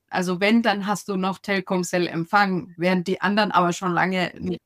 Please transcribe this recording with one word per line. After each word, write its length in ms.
also 300
wenn, 220
dann 240
hast 220
du 80
noch 220
Telkomsel-Empfang, 1400
während 320
die 120
anderen 320
aber 200
schon 200
lange 460
nicht 280